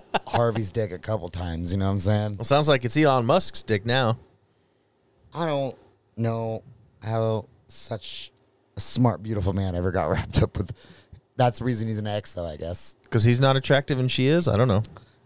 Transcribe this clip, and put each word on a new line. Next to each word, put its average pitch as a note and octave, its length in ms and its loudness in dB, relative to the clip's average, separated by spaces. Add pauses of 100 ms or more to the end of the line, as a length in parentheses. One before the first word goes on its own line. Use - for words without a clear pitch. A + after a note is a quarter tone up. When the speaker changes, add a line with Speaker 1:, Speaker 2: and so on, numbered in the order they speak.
Speaker 1:
<laughs> - 240 -4
Speaker 2:
Harvey's A#2 440 0
dick G#2+ 200 -2
a F2+ 60 -8
couple F#2 320 -6
times, E2+ 420 -6
you G2 60 -2
know F#2+ 80 0
what G2 60 2
I'm G2+ 80 0
saying? G#2 380 0
Speaker 1:
Well, A#2+ 60 -8
sounds C#3+ 240 2
like C3 160 4
it's B2 140 -2
Elon C3 300 4
Musk's F3 340 0
dick G#2 240 -2
now. A#2+ 320 2 (1120)
Speaker 2:
I E3 140 -4
don't C#3 320 -2 (400)
know A2+ 460 -4 (400)
how A2 420 -2 (220)
such - 640 -10 (440)
a - 40 -6
smart, A2+ 420 2
beautiful G2+ 320 -2
man F#2+ 220 -2
ever F2+ 160 0
got E2+ 140 0
<laughs> D#2 40 -2
wrapped - 320 0
up - 160 0
with. G2 140 -6 (640)
That's B2 240 2
the A#2 60 -6
reason A2+ 220 -2
he's G#2+ 120 -4
an G#2 80 -4
ex, G#2 260 -4
though, F2 140 -6
I D#2 100 -8
guess. E2 380 -8 (160)
Speaker 1:
'Cause A2 120 6
he's A#2+ 160 6
not C3+ 160 4
attractive C3+ 440 2
and B2+ 100 2
she C3 180 2
is? E3 200 4
I G#2 100 4
don't B2+ 100 4
know. G#2 140 4 (440)